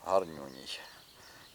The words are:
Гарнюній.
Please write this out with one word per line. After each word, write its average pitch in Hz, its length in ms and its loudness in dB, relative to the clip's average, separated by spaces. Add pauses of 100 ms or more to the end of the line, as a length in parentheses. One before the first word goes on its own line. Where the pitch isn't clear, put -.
Гарнюній. 76 760 4 (760)